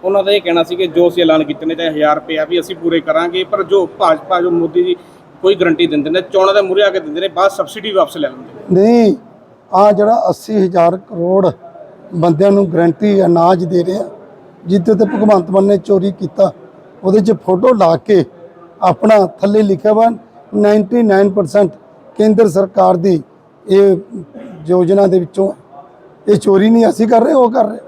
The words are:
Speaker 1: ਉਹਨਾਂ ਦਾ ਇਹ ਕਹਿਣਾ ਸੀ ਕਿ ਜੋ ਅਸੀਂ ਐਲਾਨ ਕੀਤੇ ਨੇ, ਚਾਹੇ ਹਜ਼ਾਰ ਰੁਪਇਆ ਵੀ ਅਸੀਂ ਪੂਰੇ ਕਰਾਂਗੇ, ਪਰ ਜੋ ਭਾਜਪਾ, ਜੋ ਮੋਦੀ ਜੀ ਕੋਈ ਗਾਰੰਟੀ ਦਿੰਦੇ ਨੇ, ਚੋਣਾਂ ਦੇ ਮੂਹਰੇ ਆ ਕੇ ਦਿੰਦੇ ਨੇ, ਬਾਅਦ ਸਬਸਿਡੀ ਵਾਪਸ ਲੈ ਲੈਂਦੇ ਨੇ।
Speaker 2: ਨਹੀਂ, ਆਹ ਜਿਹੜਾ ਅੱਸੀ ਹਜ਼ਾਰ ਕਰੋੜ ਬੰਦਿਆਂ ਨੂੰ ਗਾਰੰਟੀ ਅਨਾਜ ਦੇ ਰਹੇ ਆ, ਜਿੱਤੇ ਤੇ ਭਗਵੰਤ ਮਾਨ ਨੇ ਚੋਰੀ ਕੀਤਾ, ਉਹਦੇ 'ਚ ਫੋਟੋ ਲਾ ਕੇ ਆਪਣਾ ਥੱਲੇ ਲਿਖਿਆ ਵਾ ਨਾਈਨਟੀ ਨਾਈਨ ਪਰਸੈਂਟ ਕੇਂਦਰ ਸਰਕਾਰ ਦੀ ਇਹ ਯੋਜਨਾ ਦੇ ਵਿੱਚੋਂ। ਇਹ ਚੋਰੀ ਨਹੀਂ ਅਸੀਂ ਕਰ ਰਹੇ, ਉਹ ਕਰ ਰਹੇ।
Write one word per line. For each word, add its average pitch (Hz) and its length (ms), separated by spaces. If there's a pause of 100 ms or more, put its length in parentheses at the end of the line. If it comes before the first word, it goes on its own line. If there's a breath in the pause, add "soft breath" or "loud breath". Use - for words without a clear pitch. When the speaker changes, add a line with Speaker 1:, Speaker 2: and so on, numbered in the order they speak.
Speaker 1:
ਉਹਨਾਂ 196 200
ਦਾ 196 80
ਇਹ 202 80
ਕਹਿਣਾ 170 220
ਸੀ 170 140
ਕਿ 185 100
ਜੋ 170 220
ਅਸੀਂ 175 140
ਐਲਾਨ 156 220
ਕੀਤੇ 156 220
ਨੇ, 165 80
ਚਾਹੇ 165 160
ਹਜ਼ਾਰ 151 240
ਰੁਪਇਆ 156 300
ਵੀ 170 160
ਅਸੀਂ 180 160
ਪੂਰੇ 165 240
ਕਰਾਂਗੇ, 170 440
ਪਰ 196 180
ਜੋ 180 240
ਭਾਜਪਾ, 175 540
ਜੋ 175 100
ਮੋਦੀ 170 340
ਜੀ 180 120 (460 loud breath)
ਕੋਈ 196 120
ਗਾਰੰਟੀ 170 320
ਦਿੰਦੇ 151 240
ਨੇ, 180 100
ਚੋਣਾਂ 196 340
ਦੇ 208 80
ਮੂਹਰੇ 190 200
ਆ 202 80
ਕੇ 190 100
ਦਿੰਦੇ 156 200
ਨੇ, 190 80
ਬਾਅਦ 185 220
ਸਬਸਿਡੀ 208 420
ਵਾਪਸ 180 240
ਲੈ 147 120
ਲੈਂਦੇ 127 160
ਨੇ। - 380
Speaker 2:
ਨਹੀਂ, 226 340 (560)
ਆਹ 208 200
ਜਿਹੜਾ 208 360
ਅੱਸੀ 214 280
ਹਜ਼ਾਰ 180 400
ਕਰੋੜ 185 500 (680)
ਬੰਦਿਆਂ 170 360
ਨੂੰ 196 220
ਗਾਰੰਟੀ 180 520
ਅਨਾਜ 170 400
ਦੇ 175 200
ਰਹੇ 185 140
ਆ, - 100 (580)
ਜਿੱਤੇ 196 280
ਤੇ 208 100
ਭਗਵੰਤ 202 460
ਮਾਨ 196 140
ਨੇ 202 120
ਚੋਰੀ 196 360
ਕੀਤਾ, 190 400 (520)
ਉਹਦੇ 190 160
'ਚ 202 120
ਫੋਟੋ 202 420
ਲਾ 170 220
ਕੇ 180 280 (580)
ਆਪਣਾ 196 440
ਥੱਲੇ 208 360
ਲਿਖਿਆ 202 300
ਵਾ 226 180 (440)
ਨਾਈਨਟੀ 208 480
ਨਾਈਨ 202 280
ਪਰਸੈਂਟ 190 400 (460)
ਕੇਂਦਰ 214 320
ਸਰਕਾਰ 185 480
ਦੀ 170 260 (460)
ਇਹ 196 280 (720)
ਯੋਜਨਾ 185 400
ਦੇ 185 120
ਵਿੱਚੋਂ। 196 340 (760)
ਇਹ 208 80
ਚੋਰੀ 196 340
ਨਹੀਂ 226 180
ਅਸੀਂ 214 200
ਕਰ 226 140
ਰਹੇ, 294 100
ਉਹ 254 180
ਕਰ 233 140
ਰਹੇ। 214 240